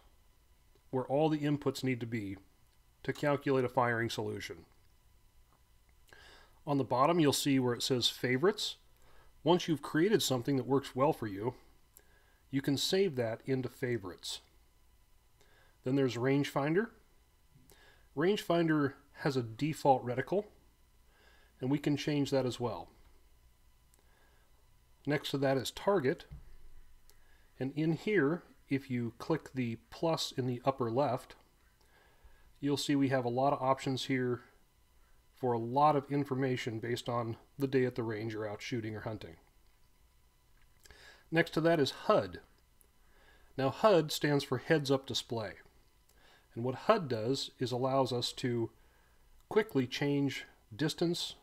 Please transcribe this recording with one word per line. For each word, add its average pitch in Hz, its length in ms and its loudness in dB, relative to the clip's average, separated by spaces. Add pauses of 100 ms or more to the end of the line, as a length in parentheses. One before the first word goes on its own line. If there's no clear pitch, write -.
(920)
where 127 140 -2
all 147 240 2
the 151 120 0
inputs 143 420 0
need 131 160 0
to 120 80 -8
be 104 300 -6 (640)
to 135 100 -4
calculate 135 520 0
a 123 40 0
firing 117 400 0
solution. 104 560 -8 (2000)
On 143 140 0
the 131 60 0
bottom, 143 340 4
you'll 147 140 6
see 139 260 2
where 123 160 2
it 117 80 -6
says 123 260 2
Favorites. 135 680 0 (680)
Once 170 240 4
you've 151 160 0
created 175 400 2
something 135 340 0
that 120 100 -2
works 135 280 0
well 143 180 2
for 120 140 -8
you, 104 280 -4 (960)
you 135 100 0
can 143 140 0
save 190 400 0
that 117 300 -2
into 127 220 -2
Favorites. 101 720 -6 (1400)
Then 131 140 0
there's 127 200 2
Rangefinder. 143 760 0 (1300)
Rangefinder 160 800 2 (200)
has 139 220 -2
a 127 60 2
default 127 640 2
reticle, 127 380 -2 (1160)
and 127 80 -2
we 143 120 0
can 147 160 0
change 143 340 0
that 135 160 2
as 120 140 -4
well. 101 300 -6 (2250)
Next 143 280 -4
to 143 60 -2
that 135 180 2
is 123 160 -4
Target, 175 540 0 (1400)
and 135 140 -4
in 160 160 2
here, 170 500 2 (280)
if 135 200 -2
you 120 280 -2
click - 340 -4
the 120 240 -4 (140)
plus - 420 -4
in 127 140 -4
the 123 180 -4
upper 127 260 0
left, 123 440 -2 (1200)
you'll 143 200 0
see 147 180 0
we 139 140 2
have 131 160 2
a - 20 -2
lot 131 240 2
of 135 80 0
options 131 460 0
here 127 340 0 (960)
for 123 160 0
a 117 60 0
lot 139 360 4
of 139 160 0
information 131 680 -2
based 117 280 -4
on 117 300 -2 (220)
the 139 80 0
day 131 180 2
at 123 120 -2
the 123 60 -2
range 113 300 -4
you're 107 160 -6
out 104 140 -10
shooting 110 340 -6
or 104 40 -10
hunting. 101 360 -10 (1900)
Next 165 200 2
to 165 100 -2
that 165 180 4
is 135 120 2
hud. 123 500 0 (1160)
Now, 135 100 0
hud 165 420 4
stands 147 320 0
for - 140 -4
Heads 139 340 0
Up 135 160 0
Display. 110 500 -6 (1000)
And 117 100 -6
what 123 220 -6
hud 208 240 4
does 120 480 -2
is 123 140 -4
allows 131 380 0
us 120 220 -2
to 117 380 -4 (800)
quickly 139 360 0
change 143 600 -2 (280)
distance, 160 680 -2